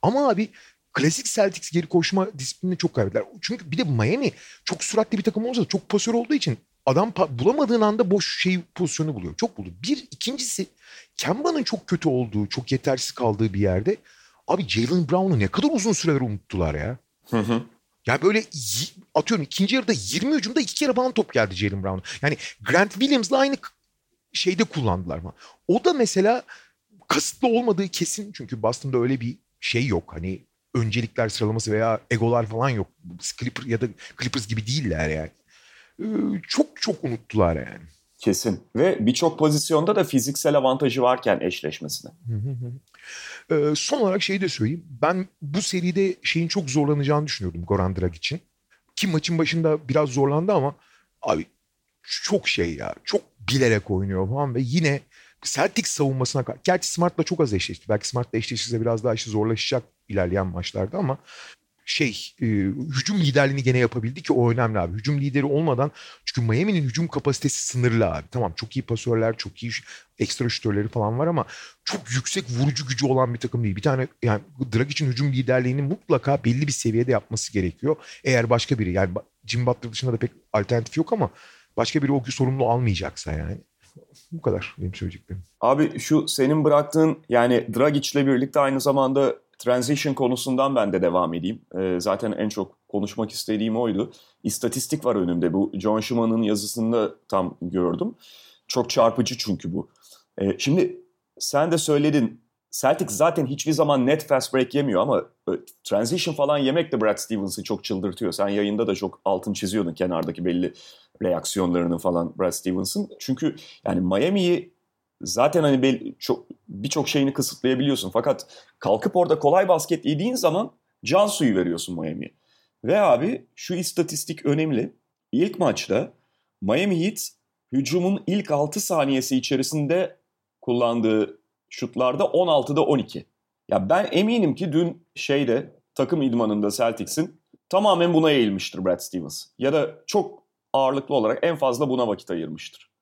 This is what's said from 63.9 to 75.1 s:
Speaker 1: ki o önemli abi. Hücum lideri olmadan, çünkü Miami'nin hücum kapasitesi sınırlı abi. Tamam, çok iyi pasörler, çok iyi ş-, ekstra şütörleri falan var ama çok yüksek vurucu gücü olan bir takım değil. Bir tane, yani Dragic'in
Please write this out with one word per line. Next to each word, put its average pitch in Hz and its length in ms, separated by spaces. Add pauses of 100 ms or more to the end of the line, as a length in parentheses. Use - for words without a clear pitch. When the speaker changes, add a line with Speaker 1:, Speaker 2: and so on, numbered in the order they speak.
Speaker 1:
ki 151 100
o 120 180
önemli 113 280
abi. 85 180
Hücum 139 240
lideri 139 240
olmadan, 143 460 (340)
çünkü 113 260
Miami'nin 170 320
hücum 147 240
kapasitesi - 600
sınırlı 113 440
abi. - 200
Tamam, 107 240
çok - 220
iyi 131 40
pasörler, 113 560
çok - 260
iyi 117 80
ş-, - 120 (360)
ekstra 117 300
şütörleri 104 380
falan 113 320
var 156 80
ama 165 180 (380)
çok 135 280
yüksek 131 380
vurucu 127 380
gücü 131 180
olan 131 280
bir 117 60
takım 120 240
değil. 98 120
Bir - 60
tane, 131 260 (160)
yani 107 180 (320)
Dragic'in 135 380